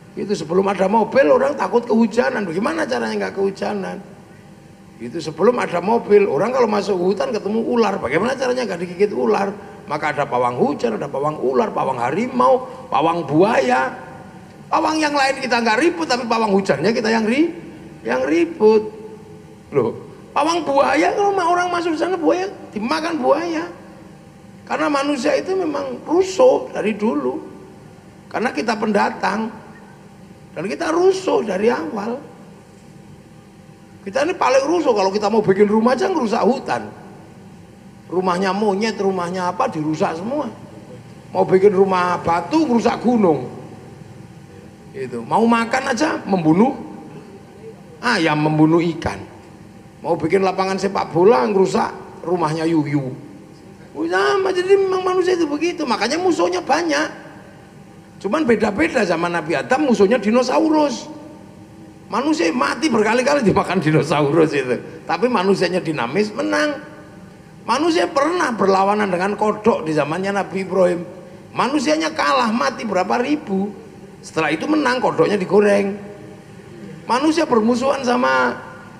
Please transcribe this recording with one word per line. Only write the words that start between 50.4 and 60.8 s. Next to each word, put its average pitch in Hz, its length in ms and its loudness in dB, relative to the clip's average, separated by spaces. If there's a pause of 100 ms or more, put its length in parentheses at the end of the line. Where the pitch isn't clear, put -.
lapangan 190 320 0
sepak 196 320 -2
bola, 214 400 6
ngerusak 190 400 2 (320)
rumahnya 160 440 0
yuyu. 143 440 0 (840)
Oh, 311 100 -4
sama, 381 460 2
jadi 370 240 4
memang 381 260 2
manusia 370 320 2
itu 339 160 0
begitu. 311 320 -2
Makanya 247 400 0
musuhnya 330 400 2
banyak. 302 640 -2 (960)
Cuman 285 240 0
beda-beda, 226 560 2
zaman 175 320 0
Nabi 156 240 -2
Adam 262 300 0
musuhnya 202 320 4
dinosaurus. 285 880 2 (960)